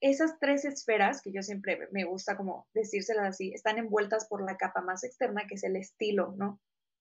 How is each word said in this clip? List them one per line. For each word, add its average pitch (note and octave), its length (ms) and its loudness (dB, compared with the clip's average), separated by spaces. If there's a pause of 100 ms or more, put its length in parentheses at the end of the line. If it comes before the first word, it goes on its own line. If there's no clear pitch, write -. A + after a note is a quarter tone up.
esas C#4+ 400 4
tres C#4+ 240 4
esferas, A#3 560 2
que G3 120 -8
yo G3 100 -4
siempre G3 480 -4
me G3 140 0
gusta F#3+ 300 -2
como G3 380 -4
decírselas G#3 560 0
así, F#3+ 240 -4
están A3 240 0
envueltas G#3+ 500 0
por G3+ 160 -4
la F#3+ 140 -4
capa F#3+ 240 -2
más F#3 240 -4
externa, G#3 420 -2
que G3+ 100 -10
es G3 80 -6
el F#3+ 120 0
estilo, G3 640 0
¿no? G3+ 240 -4 (380)